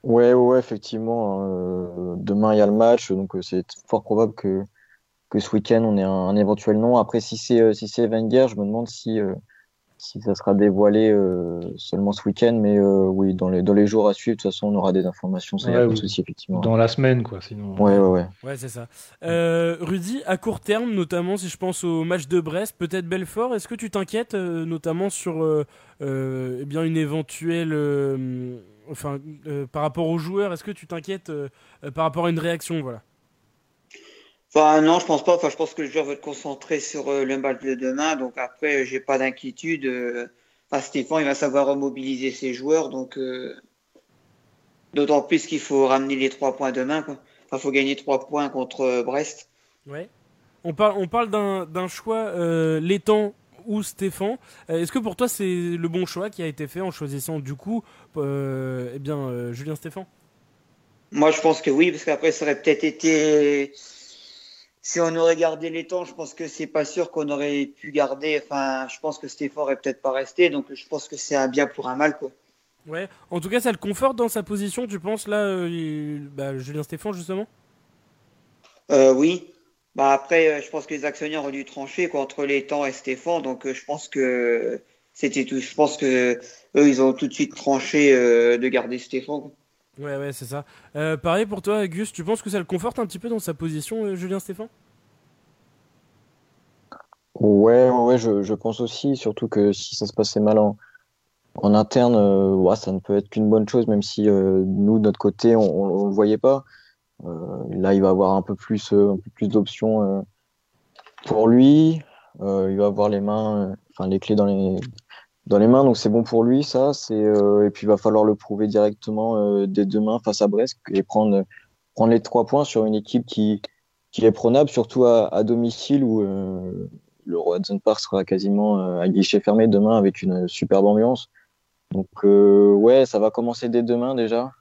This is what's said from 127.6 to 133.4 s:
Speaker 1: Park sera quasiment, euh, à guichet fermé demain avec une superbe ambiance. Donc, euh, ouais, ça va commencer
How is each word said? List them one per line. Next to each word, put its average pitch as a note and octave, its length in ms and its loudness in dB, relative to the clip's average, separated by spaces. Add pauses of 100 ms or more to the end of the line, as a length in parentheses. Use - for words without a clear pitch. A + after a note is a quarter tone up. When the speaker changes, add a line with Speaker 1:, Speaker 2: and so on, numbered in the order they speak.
Speaker 1:
Park G#2+ 220 0
sera G2 240 -2
quasiment, G2+ 540 0
euh, F2+ 220 -2
à F2+ 80 2
guichet G2 320 2
fermé A2 260 4
demain G#2+ 320 4
avec G2 240 2
une F2+ 260 -2
superbe G2 380 2
ambiance. A2+ 420 2 (640)
Donc, F#2+ 160 -4 (180)
euh, G2+ 480 8
ouais, A#2+ 340 6
ça G#2+ 120 -4
va G#2+ 120 4
commencer A#2+ 380 -4